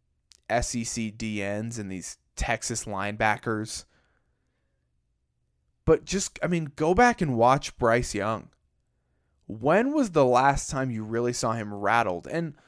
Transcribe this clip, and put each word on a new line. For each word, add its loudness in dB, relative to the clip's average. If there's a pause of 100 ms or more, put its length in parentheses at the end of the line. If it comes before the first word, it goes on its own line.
(500)
S 0
E -4
C -4
D -6
Ns -4
and -8
these -10 (180)
Texas -4
linebackers. -2 (2000)
But 4
just, -4
I -2
mean, -2
go 2
back 4
and 0
watch 2
Bryce 2
Young. -4 (960)
When 2
was 2
the 4
last 4
time -2
you -6
really -2
saw -2
him -6
rattled? 0
And -6 (160)